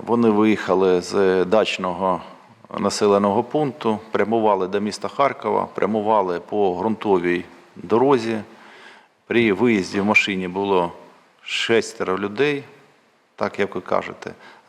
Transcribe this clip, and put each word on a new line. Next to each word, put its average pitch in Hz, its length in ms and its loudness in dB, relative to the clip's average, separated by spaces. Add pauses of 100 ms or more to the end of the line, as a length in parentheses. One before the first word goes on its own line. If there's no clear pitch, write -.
Вони 117 240 4
виїхали 95 680 4
з 95 440 2
дачного 92 760 0 (580)
населеного 101 640 2
пункту, 117 560 -2 (120)
прямували 101 580 0
до 101 120 -4
міста 104 280 -6
Харкова, 107 640 -2
прямували 101 680 0
по 101 340 0
ґрунтовій 90 720 0 (320)
дорозі. 113 600 0 (880)
При 113 260 2
виїзді 101 480 0
в 98 40 0
машині 101 440 0
було 92 440 0 (500)
шестеро 95 760 -2
людей, 131 460 -2 (720)
так 101 220 -4
як 98 160 -4
ви 90 60 -8
кажете. - 540 -6 (340)